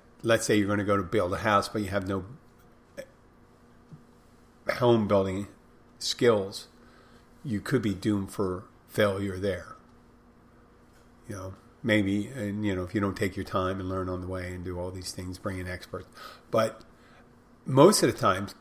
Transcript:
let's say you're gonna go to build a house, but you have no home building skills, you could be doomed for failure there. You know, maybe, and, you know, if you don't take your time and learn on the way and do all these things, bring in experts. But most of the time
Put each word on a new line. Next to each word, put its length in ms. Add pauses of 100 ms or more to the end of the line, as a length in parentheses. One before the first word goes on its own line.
(240)
let's 220
say 120
you're 100
gonna 160
go 140
to 60
build 300
a 40
house, 320
but 120
you 60
have 200
no 180 (2500)
home 380
building 400 (520)
skills, 680 (760)
you 180
could 200
be 120
doomed 380
for 340 (320)
failure 400
there. 380 (1500)
You 60
know, 180 (300)
maybe, 440
and, 380
you 100
know, 80
if 120
you 60
don't 140
take 200
your 100
time 340
and 80
learn 220
on 120
the 60
way 260
and 100
do 160
all 100
these 220
things, 260
bring 220
in 80
experts. 400 (420)
But 320 (840)
most 380
of 100
the 60
time 300 (140)